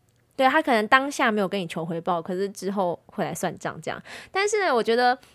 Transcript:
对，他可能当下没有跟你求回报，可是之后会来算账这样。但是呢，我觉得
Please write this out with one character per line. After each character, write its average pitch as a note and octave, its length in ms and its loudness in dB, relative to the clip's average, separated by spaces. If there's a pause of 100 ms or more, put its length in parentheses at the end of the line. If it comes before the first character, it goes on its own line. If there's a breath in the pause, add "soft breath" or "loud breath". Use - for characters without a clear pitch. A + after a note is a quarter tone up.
(360)
对， C4 120 4
他 D4+ 140 4
可 D4+ 100 0
能 A3 160 2
当 C4+ 240 4
下 C4 200 2
没 G#3 100 2
有 F#3+ 60 0
跟 G3 120 -4
你 F3+ 60 -4
求 E3 180 -6
回 E3+ 160 -4
报， E3+ 220 -2
可 F3+ 140 -6
是 G3 140 -2
之 G3 200 -8
后 F#3+ 380 0
会 - 180 -4
来 - 80 -6
算 F3 240 -6
账 - 240 -8
这 - 80 -8
样。 - 100 -6 (320 loud breath)
但 G4 160 0
是 G#4 160 0
呢， D4+ 120 2
我 A3 80 2
觉 A3+ 120 2
得 B3 220 4 (180 loud breath)